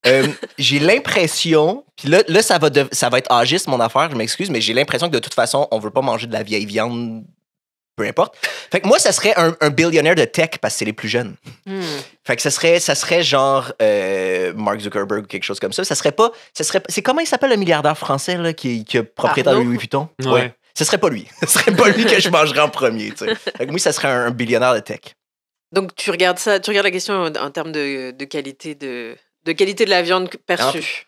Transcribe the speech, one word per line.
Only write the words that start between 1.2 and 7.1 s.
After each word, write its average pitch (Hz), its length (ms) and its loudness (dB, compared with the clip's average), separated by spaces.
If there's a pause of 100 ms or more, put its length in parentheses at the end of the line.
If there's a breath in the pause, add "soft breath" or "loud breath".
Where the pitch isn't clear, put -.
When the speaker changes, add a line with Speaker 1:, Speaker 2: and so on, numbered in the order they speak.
Speaker 1:
puis 139 120 -6
là, 180 200 6
là 185 140 4
ça, 185 160 2
va 147 120 4
de, 139 220 2
ça - 160 0
va 120 100 2
être - 120 -2
âgiste, 123 380 2
mon 127 120 0
affaire, 135 300 2
je 135 60 -6
m'excuse, 175 340 -4
mais 120 100 -2
j'ai 107 140 -2
l'impression 139 340 0
que 160 40 -4
de 131 80 0
toute - 140 -12
façon, 131 360 0
on 113 80 0
veut 107 120 -6
pas 135 120 0
manger 117 240 -2
de 117 60 -10
la 107 100 -4
vieille 107 240 -4
viande, 113 560 -4 (760)